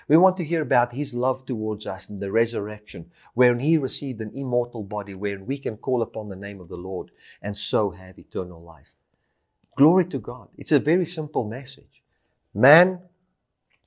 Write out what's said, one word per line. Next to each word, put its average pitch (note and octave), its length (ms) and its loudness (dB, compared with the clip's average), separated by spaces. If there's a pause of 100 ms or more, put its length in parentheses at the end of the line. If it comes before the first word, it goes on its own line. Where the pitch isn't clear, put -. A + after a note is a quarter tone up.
We D3+ 80 4
want F3+ 220 6
to F3+ 80 -4
hear D#3+ 160 -2
about C3 320 2
His C3 200 -6
love B2+ 320 -2
towards G#2+ 400 -4
us F#2+ 220 -8
and G#2 140 -8
the G2 100 -4
resurrection, G#2+ 800 -2 (220)
wherein B2 260 4
He D#3 180 4
received C3 440 -4
an G#2+ 120 -6
immortal B2 500 -2
body, G2+ 300 -8
wherein G2 320 -6
we C3 120 -4
can B2+ 180 -6
call B2 260 -2
upon A2 280 -6
the F#2 80 -8
name G2+ 240 -12
of E2+ 80 -16
the F2+ 80 -10
Lord F2+ 340 -8 (300)
and G2+ 160 -6
so A2 320 0
have F#2 280 -16
eternal F2+ 460 -10
life. D#2+ 300 -20 (840)
Glory E3 300 6
to D3 140 -6
God. A#2 280 -14 (100)
It's - 140 -4
a D3+ 80 8
very E3+ 260 2
simple D3+ 380 -4
message. A#2+ 580 -12 (520)
Man E3 460 6 (880)